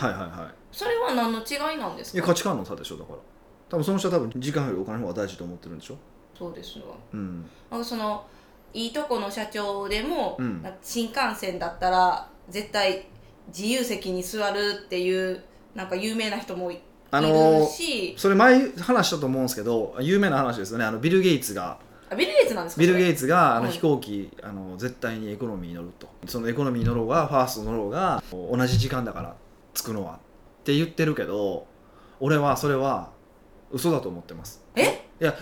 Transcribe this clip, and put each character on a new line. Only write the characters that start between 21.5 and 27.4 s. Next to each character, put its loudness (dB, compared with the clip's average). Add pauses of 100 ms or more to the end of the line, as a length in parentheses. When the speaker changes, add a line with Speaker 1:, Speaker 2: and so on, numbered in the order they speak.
Speaker 1:
が、 -6 (320)
Speaker 2:
あ、 -8
ビ 2
ル・ 0
ゲ 8
イ 2
ツ 0
な -2
ん -6
で -8
す -14
か、 2
Speaker 1:
ビ 10
ル・ 6
ゲ 6
イ 2
ツ -2
が、 4
Speaker 2:
そ 8
れ？ 4
Speaker 1:
あ 0
の、 2
Speaker 2:
は 0
い。 -2
Speaker 1:
飛 -8
行 4
機、 -8 (100)
あ -12
の、 -10
絶 -6
対 -4
に -8
エ -8
コ -6
ノ -6
ミ -8
ー -10
に -10
乗 -10
る -12 (100)
と。 -20 (200)
そ -6
の -2
エ 0
コ 0
ノ 0
ミ -2
ー -2
に 2
乗 2
ろ 0
う 0
が、 2
フ -2
ァ 6